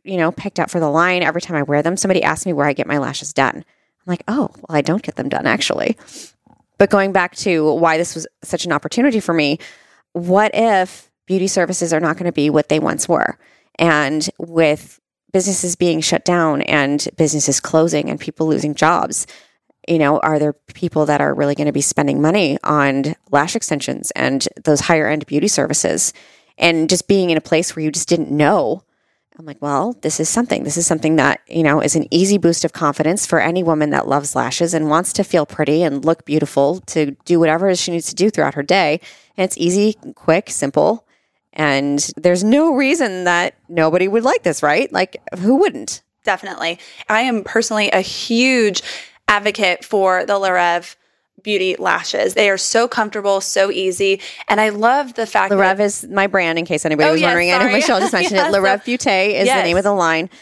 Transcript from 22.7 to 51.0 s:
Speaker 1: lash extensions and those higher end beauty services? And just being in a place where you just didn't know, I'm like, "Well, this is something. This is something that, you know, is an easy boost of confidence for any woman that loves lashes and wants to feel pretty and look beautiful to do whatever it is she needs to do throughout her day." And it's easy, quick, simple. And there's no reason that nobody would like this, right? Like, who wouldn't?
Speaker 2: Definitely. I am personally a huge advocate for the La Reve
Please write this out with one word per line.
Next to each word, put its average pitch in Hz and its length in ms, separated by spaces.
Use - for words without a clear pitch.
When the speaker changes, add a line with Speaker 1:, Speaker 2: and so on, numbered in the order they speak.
Speaker 1:
lash 147 260
extensions - 600
and 131 320
those 147 160
higher 160 280
end 151 200
beauty 147 200
services? - 640
And 165 320
just 180 180
being 190 220
in 160 80
a 151 40
place - 340
where 160 100
you 156 60
just - 180
didn't 165 220
know, 151 520
I'm 165 60
like, 147 160
"Well, 147 400
this - 180
is 160 100
something. - 360
This 143 120
is 170 80
something 156 300
that, 143 320
you 165 160
know, 151 180
is - 140
an 160 160
easy 190 260
boost 165 280
of - 80
confidence 160 520
for 165 140
any 170 240
woman 156 280
that 143 160
loves 143 280
lashes 131 380
and 156 160
wants 165 240
to 202 100
feel 160 240
pretty 151 340
and 139 240
look 160 200
beautiful 143 640
to 151 240
do 175 140
whatever 165 300
it - 20
is 180 80
she - 120
needs 170 180
to - 60
do 196 140
throughout 147 240
her 143 80
day." 165 380
And 190 80
it's - 120
easy, 202 380
quick, - 360
simple. 151 560
And 143 640
there's 180 260
no 285 320
reason 262 480
that 175 320
nobody 170 400
would 220 160
like 302 200
this, 165 180
right? 156 300
Like, 185 260
who 214 160
wouldn't? - 480
Speaker 2:
Definitely. 185 540
I 214 120
am 233 220
personally 214 460
a 185 120
huge 233 800
advocate 202 560
for 190 420
the 202 120
La 196 120
Reve 175 460